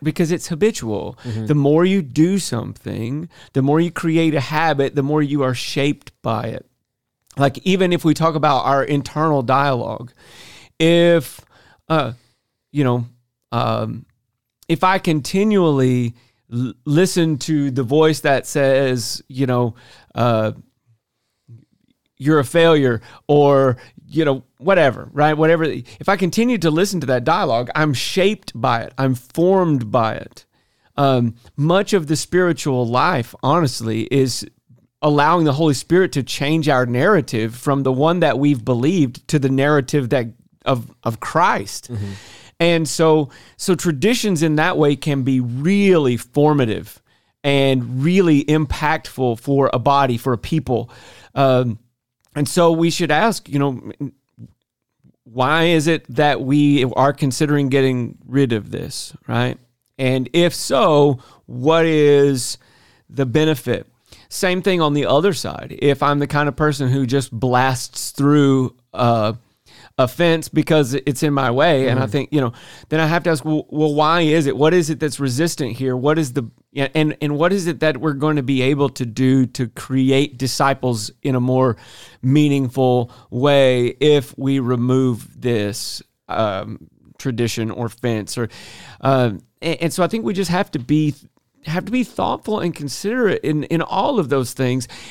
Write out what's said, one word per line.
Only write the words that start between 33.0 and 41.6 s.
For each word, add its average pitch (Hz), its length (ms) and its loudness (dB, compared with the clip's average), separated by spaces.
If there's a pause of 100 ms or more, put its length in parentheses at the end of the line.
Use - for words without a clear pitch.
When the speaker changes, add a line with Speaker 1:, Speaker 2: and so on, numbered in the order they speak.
Speaker 1:
honestly, 120 680 0
is 135 360 0 (580)
allowing 151 420 2
the 143 80 2
Holy 151 220 2
Spirit 180 380 0
to 135 100 -2
change 147 440 -2
our 127 200 2
narrative 123 680 0
from 139 280 -2
the 131 100 0
one 160 280 0
that 135 180 2
we've 139 260 0
believed 131 640 0
to 156 100 0
the 135 120 0
narrative 135 600 0
that, 123 160 0 (400)
of, 120 260 -4 (120)
of 113 160 -6
Christ. - 720 -2